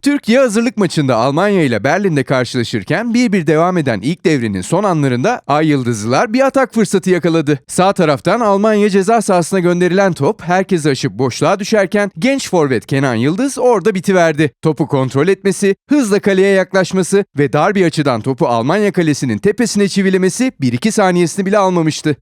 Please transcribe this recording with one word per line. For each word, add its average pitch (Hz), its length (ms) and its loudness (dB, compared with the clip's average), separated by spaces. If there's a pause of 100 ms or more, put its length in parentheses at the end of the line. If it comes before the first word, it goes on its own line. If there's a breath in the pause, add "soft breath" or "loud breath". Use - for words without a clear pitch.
Türkiye 277 360 0
hazırlık 233 380 0
maçında 151 400 0
Almanya 165 460 0
ile 113 220 0
Berlin'de 160 380 0
karşılaşırken 131 920 -2
bir 233 180 0
bir 180 140 0
devam 165 320 2
eden 127 220 -2
ilk 147 240 -6
devrenin 117 360 0
son 170 240 -2
anlarında 151 640 0
Ay 156 220 2
Yıldızlılar 127 640 -2
bir 262 140 2
atak 262 280 0
fırsatı 196 360 0
yakaladı. 160 480 0 (100)
Sağ 285 240 2
taraftan 170 480 0
Almanya 208 500 2
ceza 202 320 2
sahasına 185 380 0
gönderilen 180 520 2
top 147 300 -2
herkesi 175 480 0
aşıp 131 220 -2
boşluğa 135 460 -2
düşerken 202 600 -2
genç 262 320 -2
forvet 143 360 0
Kenan 135 280 -2
Yıldız 175 440 -2
orada 220 360 0
bitiverdi. 165 560 0 (120)
Topu 156 260 0
kontrol 135 400 0
etmesi, 196 480 0 (140)
hızla 220 300 2
kaleye 196 320 2
yaklaşması 190 720 0 (140)
ve 139 140 0
dar 165 220 0
bir 190 100 2
açıdan 143 360 0
topu 135 260 -2
Almanya 147 460 0
kalesinin 143 460 -2
tepesine 202 500 0
çivilemesi 190 720 0
bir 127 120 0
iki 123 200 -2
saniyesini 180 540 0
bile 202 120 2
almamıştı. 170 640 0